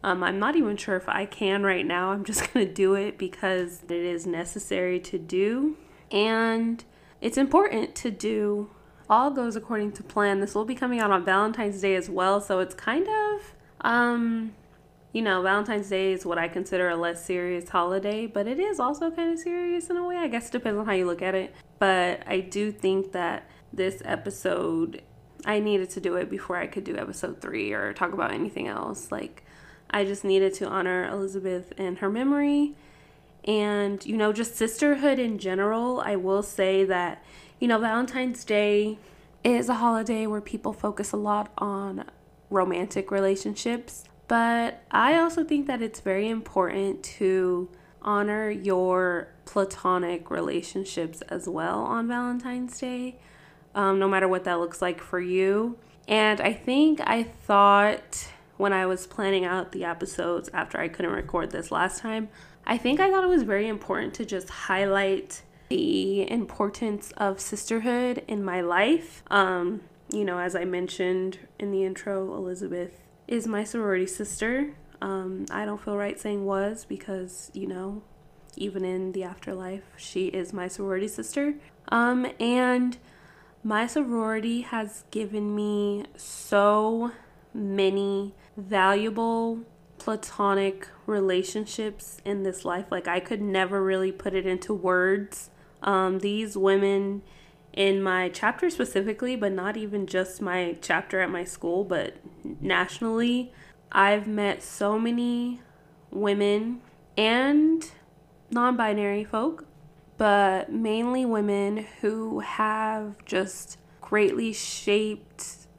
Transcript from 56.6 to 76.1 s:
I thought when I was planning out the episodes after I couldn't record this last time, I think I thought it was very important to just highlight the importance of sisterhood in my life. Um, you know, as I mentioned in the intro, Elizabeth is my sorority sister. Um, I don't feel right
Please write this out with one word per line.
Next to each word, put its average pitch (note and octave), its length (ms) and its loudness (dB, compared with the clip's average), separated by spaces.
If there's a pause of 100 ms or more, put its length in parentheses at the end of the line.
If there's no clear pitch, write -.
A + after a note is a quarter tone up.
I A3+ 220 2
thought G3+ 1040 4 (280)
when G3 160 2
I F#3+ 120 2
was F#3 220 -2
planning G3 380 0
out F3+ 260 -2
the F#3 140 -6
episodes E3+ 680 -4
after - 260 -2
I E3 80 -2
couldn't E3+ 240 -4
record E3+ 400 -4
this - 200 -6
last F3+ 280 0
time, A3 300 -6 (360)
I A#3+ 120 0
think B3+ 220 2
I F#4+ 100 6
thought F#4+ 140 4
it F4+ 60 4
was E4 140 6
very G#3 240 0
important G3+ 460 -4
to A3+ 120 -8
just F#3 240 -6
highlight G3 920 0 (280)
the G3 600 0
importance G#3 880 -4
of G3 220 -2
sisterhood A#3+ 880 -2
in G#3 160 -4
my F3+ 180 -2
life. G3+ 680 2
Um, F#3 520 2 (320)
you G#3 120 0
know, F3+ 140 -2
as F3+ 160 -2
I F3 100 -2
mentioned F#3 760 -2 (200)
in G3+ 120 -4
the F#3+ 140 0
intro, F#3+ 500 -4
Elizabeth F3+ 640 -8 (260)
is A3+ 200 -2
my G#3+ 160 -2
sorority G#3 420 0
sister. A#3 720 -4 (260)
Um, F#3+ 480 -4
I G#3 160 -4
don't G#3 160 -6
feel G#3 160 -4
right G3+ 220 -4